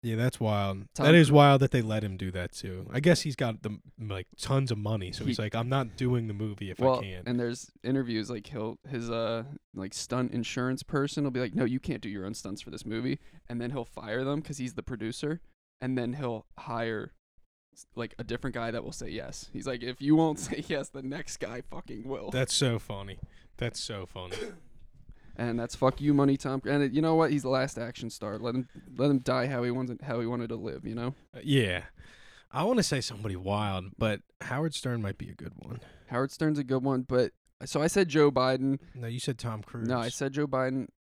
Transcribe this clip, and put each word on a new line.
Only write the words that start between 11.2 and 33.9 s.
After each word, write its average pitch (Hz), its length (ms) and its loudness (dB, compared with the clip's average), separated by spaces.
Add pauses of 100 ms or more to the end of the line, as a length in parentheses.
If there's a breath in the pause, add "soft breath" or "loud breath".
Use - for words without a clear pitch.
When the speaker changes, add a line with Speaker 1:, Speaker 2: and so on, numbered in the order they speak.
Speaker 2:
will 139 80 0
be 123 80 -2
like, 123 160 -2
"No, 131 100 4
you 123 140 0
can't - 220 -6
do - 80 -8
your 95 160 -6
own 107 100 -6
stunts - 260 -10
for - 80 -16
this - 160 -10
movie," 120 340 -2 (300 soft breath)
and 120 100 -6
then 123 120 -6
he'll 131 140 -6
fire 113 380 -6
them 143 200 0
'cause 147 160 -10
he's 127 160 -6
the 123 80 -8
producer, 123 580 -4 (400)
and 127 160 0
then 123 160 -2
he'll 123 320 -4 (140)
hire 113 540 -4 (600)
s-, - 220 -20
like, 117 240 -6
a 123 40 -6
different 117 300 -4
guy 117 160 -4
that 117 140 -4
will - 100 -8
say - 160 -10
yes. 80 420 -10
He's 104 160 -8
like, 123 140 -4
"If 123 180 -6
you 143 160 8
won't 156 240 4
<laughs> - 0 -
say - 280 -6
yes, 139 220 -4
the 135 140 -12
next 143 340 -8
guy 120 240 -8
fucking - 460 -10
will." 131 220 -6
Speaker 1:
That's 131 240 0
so 123 240 2
funny. 98 400 -8 (400 loud breath)
That's 117 220 -6
so 98 260 -8
funny. 90 360 -10
<coughs> 240 40 -6 (920 soft breath)
Speaker 2:
And 120 200 -2
that's 120 160 -6
fuck 131 260 2
you 147 140 6
money, 139 200 6
Tom. 135 300 -4
And 143 160 2
it, 131 120 0
you 143 100 2
know 160 100 4
what? 160 160 6
He's 143 140 2
the 131 60 -2
last 131 280 0
action 117 320 -8
star. 107 300 -8
Let 120 160 -2
him, 127 120 -2 (280)
let 139 160 4
him 139 80 4
die 127 260 0
how 131 160 -2
he 120 80 0
wants 123 220 -2
it, 113 100 -10
how 135 180 -4
he 120 60 -2
wanted 120 240 -4
to 117 60 -6
live, 67 280 -8
you 110 120 -6
know? 120 180 -4 (180)
Speaker 1:
Uh, 120 120 -16
yeah. 110 400 2 (680 loud breath)
I 143 120 -2
wanna 233 180 4
say 139 200 0
somebody 104 340 -6
wild, 95 640 -2